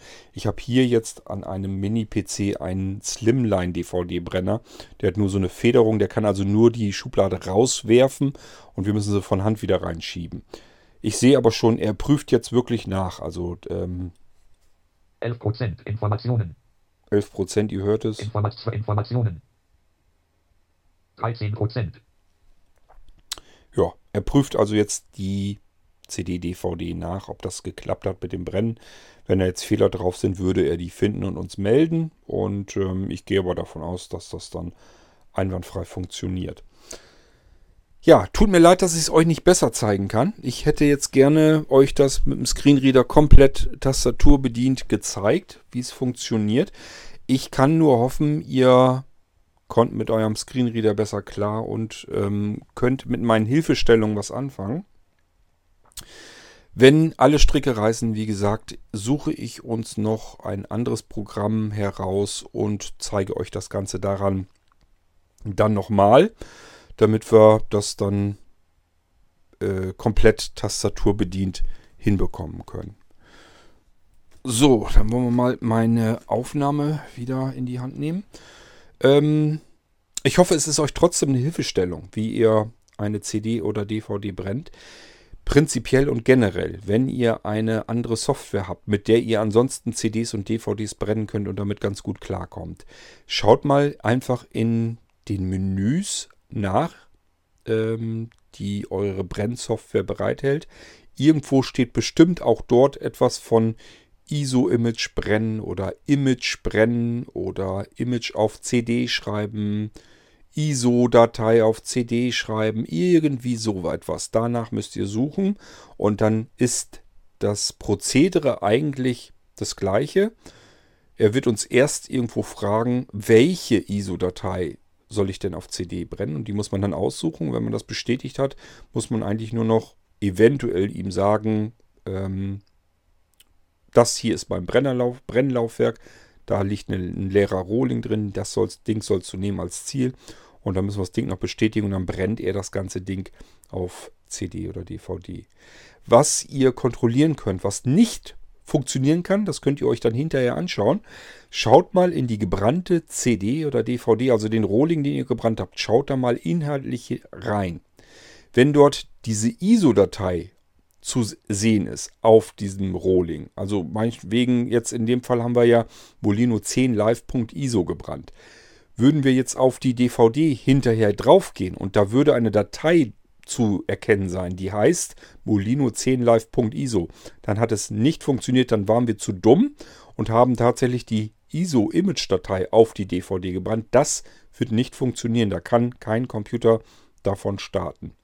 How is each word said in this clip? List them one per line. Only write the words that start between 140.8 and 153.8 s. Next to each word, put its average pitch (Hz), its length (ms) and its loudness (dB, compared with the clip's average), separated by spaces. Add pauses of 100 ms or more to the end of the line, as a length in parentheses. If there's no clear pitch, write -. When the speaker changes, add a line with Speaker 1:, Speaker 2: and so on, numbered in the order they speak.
Speaker 1:
müssen 101 140 -6
wir 98 40 -4
das 90 80 -6
Ding - 160 -4
noch 92 120 -6
bestätigen 107 480 -2
und 101 40 -4
dann 95 160 -4
brennt 95 320 -4
er 95 140 -4
das 95 180 -6
ganze 92 300 -8
Ding 95 280 -8 (400)
auf - 440 -10 (160)
C - 180 -8
D 90 220 -10
oder 92 160 -12
D 92 140 -14
V 90 200 -10
D. 90 280 -16 (600)
Was - 380 2
ihr 131 260 2
kontrollieren 127 640 0
könnt, 92 300 -6
was - 200 -6
nicht 190 520 0 (260)
funktionieren 147 640 0
kann, 202 200 -2
das 180 160 -6
könnt 143 200 -2
ihr - 80 0
euch 120 100 0
dann 113 160 0
hinterher 131 400 0
anschauen. 165 460 0 (500)
Schaut 180 420 4
mal 180 200 2
in 139 160 -2
die 110 100 -4
gebrannte 110 680 -2
C - 300 -2
D 123 300 -4
oder 123 160 -2